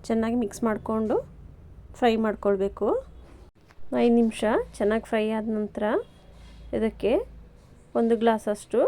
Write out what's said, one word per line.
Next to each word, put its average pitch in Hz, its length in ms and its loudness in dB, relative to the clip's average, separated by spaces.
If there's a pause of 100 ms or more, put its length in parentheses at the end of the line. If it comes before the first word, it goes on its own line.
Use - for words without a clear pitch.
ಚೆನ್ನಾಗಿ 226 340 0
ಮಿಕ್ಸ್ 214 260 -6
ಮಾಡಿಕೊಂಡು 220 480 -2 (840)
ಫ್ರೈ 240 120 4 (140)
ಮಾಡ್ಕೊಳ್ಬೇಕು. 202 640 0 (1120)
ಐದು 240 160 6
ನಿಮಿಷ 226 240 2 (340)
ಚೆನ್ನಾಗಿ 226 340 0
ಫ್ರೈ 220 120 0 (140)
ಆದ 220 220 -4
ನಂತರ 208 260 -4 (920)
ಇದಕ್ಕೆ 214 360 0 (880)
ಒಂದು 233 220 4
ಗ್ಲಾಸಷ್ಟು 220 640 0